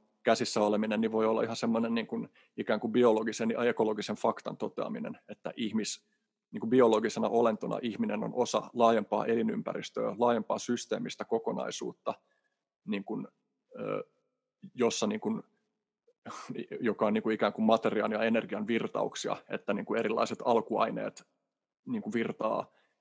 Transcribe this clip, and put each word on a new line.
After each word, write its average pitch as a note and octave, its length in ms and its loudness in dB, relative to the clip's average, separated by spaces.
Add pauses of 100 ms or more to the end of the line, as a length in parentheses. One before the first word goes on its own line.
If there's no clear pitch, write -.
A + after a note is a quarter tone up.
(220)
käsissä A#2 380 2
oleminen, G#2+ 400 2
niin A2 120 0
voi A2 140 2
olla A2 160 2
ihan A#2 140 -4
semmoinen A2+ 380 0
niin A2 120 -2
kuin A2+ 220 -6 (280)
ikään A2 240 -2
kuin A2+ 120 -4
biologisen A2+ 580 4
ja A2+ 140 -2
ekologisen G#2+ 520 0
faktan - 400 -2
toteaminen, - 600 -6 (100)
että - 280 -12
ihmis-, G#2+ 500 -4 (440)
niin G#2+ 100 -8
kuin A2+ 100 -2
biologisena A2+ 580 4
olentona A2+ 540 0
ihminen A2 420 -4
on A2 100 -6
osa A#2+ 380 0
laajempaa A2+ 540 4
elinympäristöä, A2+ 920 -2
laajempaa A2+ 400 2
systeemistä G#2+ 640 -4
kokonaisuutta, - 920 -4 (680)
niin G2+ 200 -6
kuin, G#2 240 -8 (500)
ö, G#1+ 260 -6 (680)
jossa A#2 320 0
niin G#2+ 140 -2
kuin, A2 220 -4 (1400)
joka A2 260 2
on G#2+ 80 2
niin A2 80 2
kuin A2 120 2
ikään G#2 180 2
kuin A2 120 0
materiaan A2 480 4
ja G#2+ 100 0
energian A2 440 0
virtauksia, G#2+ 680 -2 (120)
että - 260 -2
niin G2 100 -4
kuin A2 140 -2
erilaiset A2+ 460 0
alkuaineet A2+ 800 0 (600)
niin A2+ 160 -4
kuin G#2+ 100 -8
virtaa A2+ 600 -2 (280)